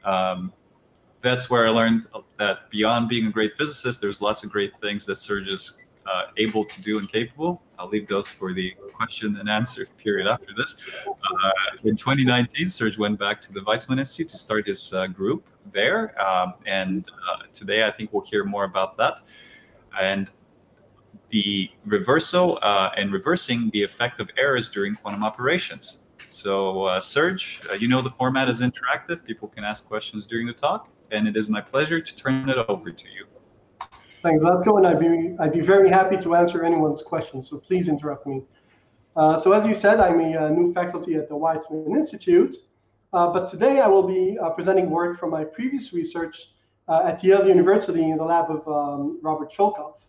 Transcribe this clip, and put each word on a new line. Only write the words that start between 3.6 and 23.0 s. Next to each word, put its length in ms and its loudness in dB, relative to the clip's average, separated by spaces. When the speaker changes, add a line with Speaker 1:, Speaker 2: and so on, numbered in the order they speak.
Speaker 1:
there's 200 -4
lots 220 -2
of 80 -12
great 300 -4
things 240 -6
that 100 -6
Serge 320 -6
is, 340 -8
uh, 180 -4
able 280 0
to 160 -16
do 160 -4
and 140 -6
capable. 500 -4
I'll 120 -14
leave 180 -4
those 240 -2
for 220 -8
the 200 -6
question 440 -6
and 120 -8
answer 360 -2
period 300 0
after 280 -2
this. 220 -6
Uh, 440 -2
in 120 2
twenty 300 0
nineteen, 440 2
Serge 280 -2
went 220 -2
back 220 -4
to 120 -20
the 80 -10
Weizmann 380 -2
Institute 300 -6
to 80 -10
start 300 -4
his, 260 -6
uh, 140 -2
group 400 -4
there. 500 -2
Um, 320 0
and, 440 -4
uh, 340 -8
today, 320 0
I 60 0
think 220 -10
we'll 100 0
hear 200 -2
more 220 -2
about 320 -4
that. 240 0
And 300 -2
the 380 -2
reversal, 800 2
uh, 340 4
and 160 -2